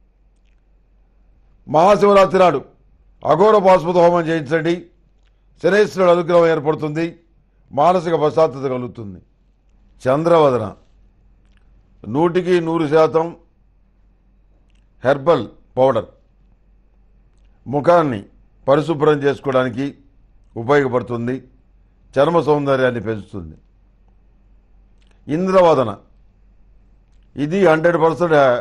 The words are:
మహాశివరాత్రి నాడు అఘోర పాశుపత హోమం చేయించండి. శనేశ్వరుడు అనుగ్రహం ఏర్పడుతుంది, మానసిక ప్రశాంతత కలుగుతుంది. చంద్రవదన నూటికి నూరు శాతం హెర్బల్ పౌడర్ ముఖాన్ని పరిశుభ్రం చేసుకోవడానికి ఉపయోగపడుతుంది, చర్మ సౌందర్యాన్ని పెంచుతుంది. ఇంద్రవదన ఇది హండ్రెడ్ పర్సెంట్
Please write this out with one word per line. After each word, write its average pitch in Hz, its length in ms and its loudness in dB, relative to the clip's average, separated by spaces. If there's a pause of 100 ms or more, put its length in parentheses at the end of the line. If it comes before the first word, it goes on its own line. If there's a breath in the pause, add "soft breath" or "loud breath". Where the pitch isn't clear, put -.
(1700)
మహాశివరాత్రి 190 680 4
నాడు 156 160 2 (720)
అఘోర 202 240 4 (120)
పాశుపత 175 360 2
హోమం 175 260 2
చేయించండి. 165 460 -4 (880)
శనేశ్వరుడు 185 540 2
అనుగ్రహం 170 380 2
ఏర్పడుతుంది, 156 520 -4 (680)
మానసిక 170 420 0 (100)
ప్రశాంతత 151 500 0
కలుగుతుంది. 110 460 -12 (840)
చంద్రవదన 143 640 2 (1500)
నూటికి 175 400 0 (120)
నూరు 165 260 -4
శాతం 160 340 2 (1800)
హెర్బల్ 139 400 0 (320)
పౌడర్ 127 320 0 (1600)
ముఖాన్ని 147 460 0 (480)
పరిశుభ్రం 147 560 0
చేసుకోవడానికి 127 640 -2 (680)
ఉపయోగపడుతుంది, 120 800 -2 (760)
చర్మ 156 240 2 (100)
సౌందర్యాన్ని 135 600 0
పెంచుతుంది. 101 480 -12 (1700)
ఇంద్రవదన 165 640 2 (1500)
ఇది 165 160 -4 (120)
హండ్రెడ్ 165 320 0
పర్సెంట్ 165 340 0 (240)